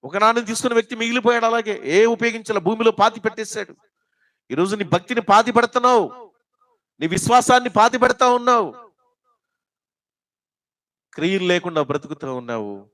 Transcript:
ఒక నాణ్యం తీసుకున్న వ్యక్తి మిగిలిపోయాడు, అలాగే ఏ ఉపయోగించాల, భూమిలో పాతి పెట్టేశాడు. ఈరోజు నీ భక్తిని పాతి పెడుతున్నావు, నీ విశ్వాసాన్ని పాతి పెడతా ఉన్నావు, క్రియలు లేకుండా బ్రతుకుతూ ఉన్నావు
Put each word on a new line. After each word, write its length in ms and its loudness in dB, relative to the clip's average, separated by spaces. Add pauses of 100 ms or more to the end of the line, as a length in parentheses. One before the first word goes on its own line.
ఒక 140 -8
నాణ్యం 280 2
తీసుకున్న 280 -4
వ్యక్తి 220 -2
మిగిలిపోయాడు, 500 0
అలాగే 300 -2 (220)
ఏ 80 6
ఉపయోగించాల, 540 -2
భూమిలో 320 0
పాతి 280 0
పెట్టేశాడు. 540 -10 (800)
ఈరోజు 240 -2
నీ 100 -6 (100)
భక్తిని 260 -2
పాతి 300 4
పెడుతున్నావు, 540 2 (960)
నీ 60 -4
విశ్వాసాన్ని 720 2
పాతి 200 4
పెడతా 280 2 (100)
ఉన్నావు, 320 0 (2500)
క్రియలు 380 -2
లేకుండా 380 -2
బ్రతుకుతూ 380 -8 (140)
ఉన్నావు 340 -8 (180)